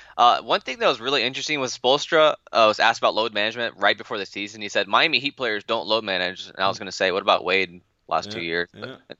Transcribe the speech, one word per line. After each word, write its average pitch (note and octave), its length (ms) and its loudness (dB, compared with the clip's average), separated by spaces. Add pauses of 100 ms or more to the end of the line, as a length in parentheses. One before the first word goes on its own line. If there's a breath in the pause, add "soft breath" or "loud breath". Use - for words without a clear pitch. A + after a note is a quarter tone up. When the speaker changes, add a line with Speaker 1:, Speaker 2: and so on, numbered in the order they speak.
(180 loud breath)
Speaker 1:
Uh, G#2+ 240 6
one C#3 180 0
thing B3 200 -10
that A3+ 80 2
was C3+ 120 0
really B2+ 240 0
interesting C3+ 380 -4
was B2 140 -4
Spoelstra, D3 580 2 (180)
uh, A2+ 160 6
was G#2+ 140 2
asked A2+ 180 4
about G#2+ 160 2
load A2 180 -2
management A2 440 -4
right G2+ 200 2
before A2+ 200 -10
the F#2+ 80 -6
season. G#2 360 -10
He G#2 60 -10
said, G2+ 220 -2
"Miami C3 320 2
Heat C#3 160 -8
players A2 260 -4
don't A2+ 240 -4
load A2 160 0
manage." F#2 440 -4
And - 120 -18
I F#2+ 80 0
was F#2+ 100 -2
gonna G2 140 -12
say, F#2+ 220 0
"What G2 80 0
about G2 240 2
Wade F2+ 340 0 (300)
last E2+ 240 -4
two G2 80 -8
Speaker 2:
Yeah, E2+ 60 -6
Speaker 1:
years?" F2 260 -4
Speaker 2:
yeah. B2+ 220 -14 (120)
Speaker 1:
But, - 120 -20